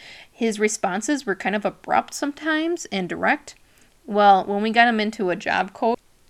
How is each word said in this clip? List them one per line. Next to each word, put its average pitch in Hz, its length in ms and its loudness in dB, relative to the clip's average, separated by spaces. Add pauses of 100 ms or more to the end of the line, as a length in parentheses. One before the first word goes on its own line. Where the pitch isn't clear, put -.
(320)
His 226 280 -2
responses 214 640 -2
were 185 120 -2
kind 196 200 -4
of 208 100 -2
abrupt - 500 -2
sometimes 311 760 -4
and 190 160 -4
direct. 185 460 -2 (540)
Well, 202 380 6
when 202 180 -2
we 220 80 0
got 233 160 6
him 226 120 2
into 214 300 -2
a 170 60 0
job - 380 -2
coach, 233 260 -2 (300)